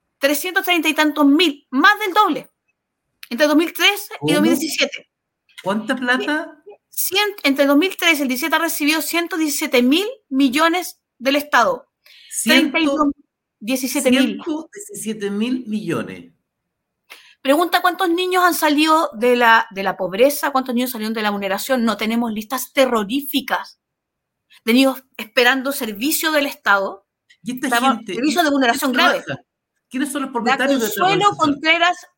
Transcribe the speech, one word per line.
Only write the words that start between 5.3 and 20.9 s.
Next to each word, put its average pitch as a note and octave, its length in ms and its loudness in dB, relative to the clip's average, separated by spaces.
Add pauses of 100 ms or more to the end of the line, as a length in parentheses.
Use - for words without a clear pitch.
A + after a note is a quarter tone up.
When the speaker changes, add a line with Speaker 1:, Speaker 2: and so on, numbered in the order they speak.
Speaker 2:
¿Cuánta G#3+ 320 -2
plata? C4 720 -4 (240)
Speaker 1:
Cien, G4+ 400 -2 (160)
entre C#4 220 2
dos C#4 120 4
mil F#4+ 200 0
trece E4 220 0
y - 20 -4
el C#4 80 -2
diecisiete C#4 260 -2
ha D#4 40 2
recibido D#4 420 -2
ciento E4 340 -4
diecisiete D4 480 0
mil D#4+ 240 2 (220)
millones D4+ 720 0 (160)
del C4+ 180 0
Estado. C4 560 0 (380)
Speaker 2:
Ciento- D#4 420 2
Speaker 1:
Treinta E4 80 0
y E4 60 2
dos, D4 220 0 (520)
diecisiete B3+ 500 -2
mil. B3 320 2
Speaker 2:
Ciento D#4+ 320 -8
diecisiete G#3+ 560 -8
mil A3+ 380 -4
millones. B2 640 -6 (1120)
Speaker 1:
Pregunta E4+ 340 2
cuántos F4+ 300 0
niños F4+ 340 0
han E4+ 120 2
salido D#4 580 2
de B3 220 2
la, A3+ 340 4
de G3 140 -8
la F#3+ 120 -2
pobreza, A3+ 540 0
cuántos C4 240 -2
niños B3 160 0
salieron A3 240 -6